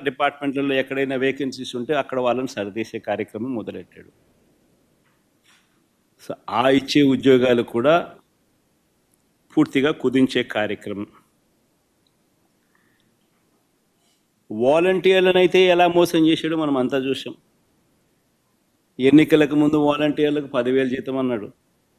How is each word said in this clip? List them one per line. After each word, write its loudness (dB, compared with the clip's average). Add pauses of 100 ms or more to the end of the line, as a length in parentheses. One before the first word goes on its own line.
డిపార్ట్‌మెంట్లలో -4
ఎక్కడైనా -2
వేకెన్సీస్ -6
ఉంటే -6
అక్కడ -4
వాళ్ళని -2
సరిదీసే -8
కార్యక్రమం -8
మొదలెట్టాడు. -14 (2000)
So, -14 (200)
ఆ 0
ఇచ్చే 2
ఉద్యోగాలు 4
కూడా 0 (1600)
పూర్తిగా 0
కుదించే 0
కార్యక్రమం. -6 (3500)
వాలంటీర్లనైతే 2
ఎలా 4
మోసం 2
చేశాడో 0
మనం -2
అంతా -2
చూసాం. -6 (1700)
ఎన్నికలకు 4
ముందు 2
వాలంటీర్లకు -2
పది -2
వేలు 0
జీతం -6
అన్నాడు. -4 (520)